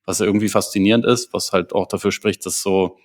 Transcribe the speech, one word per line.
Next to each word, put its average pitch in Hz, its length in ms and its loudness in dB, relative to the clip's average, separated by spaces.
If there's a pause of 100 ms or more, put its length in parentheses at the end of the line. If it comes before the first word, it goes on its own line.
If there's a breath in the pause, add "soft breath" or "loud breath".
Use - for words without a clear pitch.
was 98 140 -4
irgendwie 104 300 2
faszinierend 104 560 2
ist, 120 280 0
was - 180 -6
halt 92 220 0
auch 95 140 0
dafür 101 240 -2
spricht, - 340 -4
dass - 160 -6
so, 95 440 0